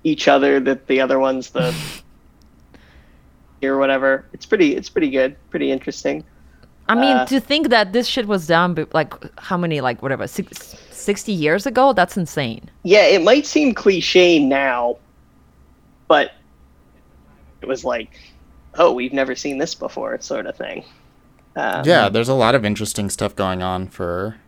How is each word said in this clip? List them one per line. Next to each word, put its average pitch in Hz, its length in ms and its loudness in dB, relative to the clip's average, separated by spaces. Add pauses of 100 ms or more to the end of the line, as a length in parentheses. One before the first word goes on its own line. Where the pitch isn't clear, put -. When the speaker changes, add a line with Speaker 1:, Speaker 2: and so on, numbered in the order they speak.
Speaker 1:
each 151 240 0
other 139 320 4
that 135 260 -2
the 131 140 2
other 135 180 0
one's 131 320 -2
the 165 240 -2
Speaker 2:
<laughs> - 1900 -18
Speaker 1:
or 135 160 0
whatever. 135 540 0
It's - 140 -20
pretty, 170 300 4
it's - 120 -8
pretty 156 220 -2
good, 131 260 0 (140)
pretty 143 200 -2
interesting. 143 540 -6 (640)
Speaker 2:
I 214 60 0
mean, 262 240 2
Speaker 1:
Uh, 254 80 0
Speaker 2:
to 262 140 -2
think 302 280 -2
that 208 240 2
this 233 140 0
shit 240 200 -4
was 190 200 -2
done, 175 280 2
but, 151 200 -6
like, 156 180 0 (260)
how - 180 -6
many, 165 240 -2
like, 127 220 -4
whatever, 131 240 -4
six, - 480 -12 (160)
sixty - 420 -6
years 165 340 0
ago? 262 260 4
That's 185 240 0
insane. 147 520 -6 (140)
Speaker 1:
Yeah, 190 220 6
it 170 180 6
might 262 240 4
seem 294 280 2
cliche 175 640 4
now, 131 580 0 (1120)
but - 240 2 (1300)
it - 60 -10
was 127 160 -4
like, 120 260 -4 (640)
"Oh, 165 180 4
we've 123 200 -4
never 135 240 -2
seen 139 220 -6
this 160 160 -4
before," - 460 -8
sort - 260 -8
of - 100 -12
thing. - 280 -12 (680)
Um, 98 300 -4
Speaker 3:
Yeah, 147 240 4
there's 113 200 0
a 135 60 0
lot 123 220 2
of 117 80 0
interesting 104 440 -4
stuff 101 280 -6
going 92 260 -4
on 92 240 -4
for 92 500 -8 (120)